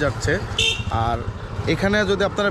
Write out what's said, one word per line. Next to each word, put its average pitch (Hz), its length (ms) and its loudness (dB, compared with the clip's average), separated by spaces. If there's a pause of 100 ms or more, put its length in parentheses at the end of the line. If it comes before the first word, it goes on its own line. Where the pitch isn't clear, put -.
যাচ্ছে। 143 300 0 (760)
আর 117 100 2 (560)
এখানে 196 240 2 (140)
যদি 196 180 2
আপনারা 202 220 0